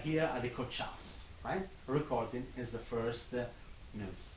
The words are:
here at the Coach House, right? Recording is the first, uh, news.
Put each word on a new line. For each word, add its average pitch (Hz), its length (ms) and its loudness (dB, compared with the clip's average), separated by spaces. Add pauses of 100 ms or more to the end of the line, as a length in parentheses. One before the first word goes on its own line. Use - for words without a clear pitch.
here 156 320 6
at 120 80 0
the 120 60 2
Coach - 300 0
House, - 400 -4 (260)
right? 170 180 2 (240)
Recording 127 600 4 (100)
is 117 160 -2
the 117 60 0
first, 117 560 0
uh, 123 100 2 (500)
news. - 420 -4